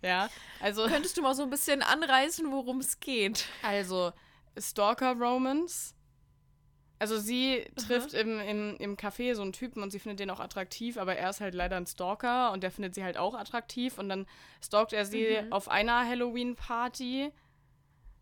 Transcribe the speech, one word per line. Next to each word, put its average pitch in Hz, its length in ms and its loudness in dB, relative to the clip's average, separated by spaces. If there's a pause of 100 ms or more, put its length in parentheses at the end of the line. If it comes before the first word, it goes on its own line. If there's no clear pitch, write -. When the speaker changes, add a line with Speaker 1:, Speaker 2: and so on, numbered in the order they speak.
Speaker 1:
ja. 185 280 2 (300)
Also 214 260 2
Speaker 2:
Könntest 311 320 2
du 330 40 2
mal 262 120 4
so 269 80 0
ein 262 80 -2
bisschen 285 320 2
anreißen, 294 680 4
worum 262 300 -2
es - 180 -2
geht? 220 460 0 (180)
Speaker 1:
Also, 185 500 0 (460)
Stalker-Romance. 254 1400 2 (1080)
Also 220 180 0
sie 247 480 2 (100)
Speaker 2:
Aha. 226 100 -6
Speaker 1:
trifft 247 280 0
im, 220 260 0
im, 208 380 -4
im 202 180 -4
Café 240 380 -2
so 208 80 -4
einen 196 100 -4
Typen 240 300 -8
und 196 80 -6
sie 202 80 -8
findet 202 220 -8
den 196 100 -4
auch 190 100 -6
attraktiv, 226 560 -6
aber 185 200 0
er 185 120 -2
ist 196 140 -4
halt 190 120 -4
leider 180 220 0
ein 180 100 -4
Stalker 240 640 0
und 190 100 -4
der 185 80 0
findet 185 240 -6
sie 196 100 -6
halt 180 140 -2
auch 208 160 0
attraktiv 240 640 -4
und 202 100 -6
dann 196 180 -4 (380)
stalkt 214 300 4
er 208 100 2
sie 220 380 2
Speaker 2:
Mhm. 220 100 -6
Speaker 1:
auf 196 160 0
einer 233 400 4
Halloween-Party. 247 1200 -2 (880)